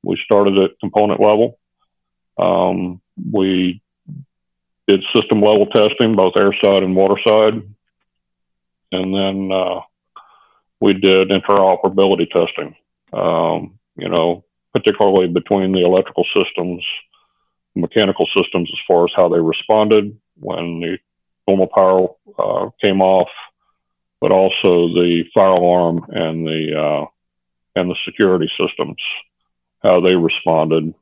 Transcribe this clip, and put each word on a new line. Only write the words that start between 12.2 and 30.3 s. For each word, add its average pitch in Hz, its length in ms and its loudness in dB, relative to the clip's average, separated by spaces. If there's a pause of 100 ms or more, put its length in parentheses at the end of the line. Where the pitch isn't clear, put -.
testing, - 460 -4 (360)
um, 85 680 -4 (180)
you 92 120 -10
know, 87 360 -2 (280)
particularly 98 560 2
between 95 440 -2
the 92 120 0
electrical 92 420 0 (100)
systems, 90 480 -4 (920)
mechanical 98 520 0 (100)
systems, 87 360 -2
as 80 140 -12
far 87 180 4
as 87 120 -2
how 90 120 4
they 85 120 0
responded 107 760 0 (220)
when 85 420 -10
the 85 180 -8 (500)
normal 95 180 2
power, 92 420 2 (300)
uh, 95 320 -4 (120)
came 98 200 2
off, 92 260 2 (920)
but 98 100 0
also 92 580 2
the 87 360 0 (100)
fire 98 140 4
alarm 87 640 2
and 82 360 -6
the, 78 320 -4
uh, 76 280 -2 (680)
and 90 140 -2
the 87 140 -6
security 92 460 0 (100)
systems, - 360 -6 (840)
how 90 180 4
they 92 140 2
responded 80 880 -2